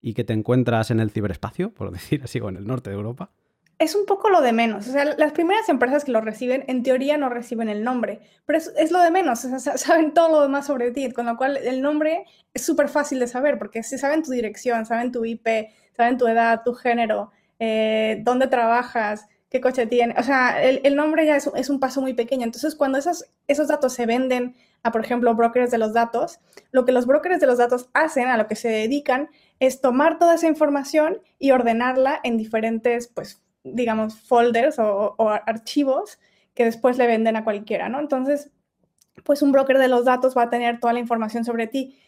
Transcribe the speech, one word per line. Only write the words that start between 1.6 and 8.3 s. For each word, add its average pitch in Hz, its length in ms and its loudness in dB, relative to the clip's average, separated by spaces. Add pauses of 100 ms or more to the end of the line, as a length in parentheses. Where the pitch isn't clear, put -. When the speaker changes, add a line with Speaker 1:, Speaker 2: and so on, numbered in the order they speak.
Speaker 1:
por 95 200 -10
<laughs> - 0 -
decir 131 320 -6
así, 117 160 -8
o 107 80 -6
en 92 80 -10
el 98 100 -12
norte 123 240 -8
de 98 60 -8
Europa? 117 340 -10 (480)
Speaker 2:
Es 320 160 -2
un 403 100 0
poco 392 240 0
lo 359 140 4
de 240 100 2
menos. 226 360 -2
O 254 40 -8
sea, 285 120 0
las 302 280 0
primeras 381 360 0
empresas 277 360 2
que 254 80 -4
lo 220 80 2
reciben, 247 480 -4
en 254 140 -2
teoría, 262 360 0
no 269 100 0
reciben 233 400 -6
el 208 140 -6
nombre, 226 380 -4 (260)